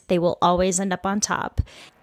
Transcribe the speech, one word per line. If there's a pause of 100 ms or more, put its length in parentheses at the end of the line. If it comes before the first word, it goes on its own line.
they
will
always
end
up
on
top. (400)